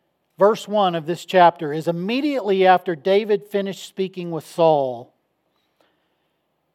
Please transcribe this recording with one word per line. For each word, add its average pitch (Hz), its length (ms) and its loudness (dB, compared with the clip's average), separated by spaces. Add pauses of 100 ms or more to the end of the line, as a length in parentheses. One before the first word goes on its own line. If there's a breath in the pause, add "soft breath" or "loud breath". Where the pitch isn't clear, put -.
(380)
verse 202 280 2
one 196 280 0
of 156 120 -6
this 170 180 -8
chapter 170 480 4
is 160 160 -4
immediately 196 800 -2
after 180 300 2
David 202 500 -2
finished 196 400 -6
speaking 185 440 -8
with 160 160 -8
Saul, 139 680 0 (1600)